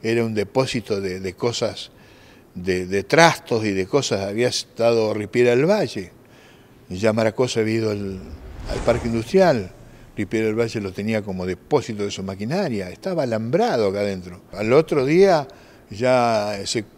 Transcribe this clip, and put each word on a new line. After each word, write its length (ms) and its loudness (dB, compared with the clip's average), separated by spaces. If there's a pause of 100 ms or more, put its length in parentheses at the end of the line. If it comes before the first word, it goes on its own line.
era 200 0
un 120 -2
depósito 640 -2
de, 200 -6
de 120 -6
cosas, 580 -4 (640)
de, 300 -2
de 180 -2
trastos 640 4
y 80 0
de 140 0
cosas, 420 0
había 200 0
estado 680 0
Ripiera 420 4
del 80 4
Valle, 480 0 (800)
y 80 -8
ya 160 2
Maracosa 460 2
había 160 0
ido 140 0
al, 300 -6 (500)
al 140 -4
Parque 240 2
Industrial, 640 2 (460)
Ripiera 280 0
del 80 0
Valle 280 -2
lo 100 -6
tenía 300 -2
como 240 -6
depósito 580 -2
de 60 -4
su 120 -10
maquinaria, 680 -4
estaba 320 -4
alambrado 680 0
acá 120 -2
adentro. 420 -6 (100)
Al 220 0
otro 320 4
día 420 4 (400)
ya 800 0
se 180 -4 (140)